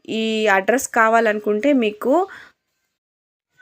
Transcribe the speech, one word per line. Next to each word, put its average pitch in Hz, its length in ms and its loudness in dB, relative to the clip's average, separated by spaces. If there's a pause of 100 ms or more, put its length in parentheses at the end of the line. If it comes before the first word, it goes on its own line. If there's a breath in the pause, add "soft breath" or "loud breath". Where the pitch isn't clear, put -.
ఈ 220 380 -2
అడ్రస్ 196 400 0
కావాలనుకుంటే 220 840 0
మీకు 254 540 0 (1300 loud breath)